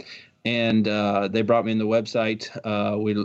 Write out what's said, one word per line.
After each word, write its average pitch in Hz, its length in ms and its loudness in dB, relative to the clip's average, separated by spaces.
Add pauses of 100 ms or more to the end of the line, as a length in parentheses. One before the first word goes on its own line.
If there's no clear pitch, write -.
(460)
and, 113 420 2
uh, 101 420 0
they 110 120 0
brought 113 240 2
me 113 60 -2
in 110 80 0
the 107 80 0
website. 110 600 0 (160)
Uh, 104 360 -2
we, 107 260 0